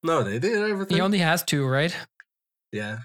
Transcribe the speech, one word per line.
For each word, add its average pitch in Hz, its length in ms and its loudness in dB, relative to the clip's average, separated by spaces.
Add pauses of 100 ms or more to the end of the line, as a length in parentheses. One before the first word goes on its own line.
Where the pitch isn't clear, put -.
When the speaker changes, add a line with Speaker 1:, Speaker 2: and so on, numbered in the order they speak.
Speaker 1:
No, 160 180 2
they 104 160 -2
did 208 240 0
everything. 196 360 0
Speaker 2:
He - 40 4
only 196 180 2
has 165 220 2
two, 143 240 0
right? 139 300 0 (760)
Speaker 1:
Yeah. 107 320 -8